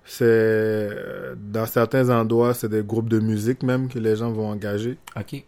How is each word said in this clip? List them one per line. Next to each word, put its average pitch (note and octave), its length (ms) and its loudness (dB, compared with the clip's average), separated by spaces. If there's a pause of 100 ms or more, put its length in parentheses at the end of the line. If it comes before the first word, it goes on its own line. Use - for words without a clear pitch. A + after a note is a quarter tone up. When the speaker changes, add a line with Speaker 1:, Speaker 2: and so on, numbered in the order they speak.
Speaker 1:
c'est, - 200 -4
euh, A2 1120 2
dans A2 300 -4
certains B2 440 2
endroits, A#2 440 4
c'est A#2 140 -4
des G#2+ 140 0
groupes A2+ 260 -2
de A2+ 120 4
musique A2 420 0
même B2+ 260 0
que B2 100 -8
les A2 180 2
gens A#2 140 -4
vont G#2+ 200 -4
engager G#2 480 -4 (200)
Speaker 2:
Ok. C3+ 300 -10